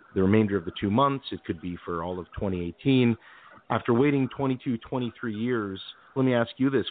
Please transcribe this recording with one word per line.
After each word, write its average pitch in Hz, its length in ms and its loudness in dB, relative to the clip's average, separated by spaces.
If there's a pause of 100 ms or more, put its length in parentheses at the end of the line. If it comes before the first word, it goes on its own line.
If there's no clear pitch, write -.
(160)
the 95 60 2
remainder 101 360 4
of 85 80 -6
the 87 140 -6
two 104 100 -2
months. 135 420 0
It 95 140 -10
could 85 160 -6
be 87 240 -8
for 85 180 -6
all 90 160 -6
of 85 80 -12 (100)
twenty 90 300 -4
eighteen. 123 480 2 (540)
After 120 240 0
waiting 135 420 2
twenty-two, 131 440 -4
twenty-three 120 560 -6
years, 107 440 -4 (360)
let 131 100 2
me 127 80 4
ask 117 240 2
you 135 120 2
this, 131 220 2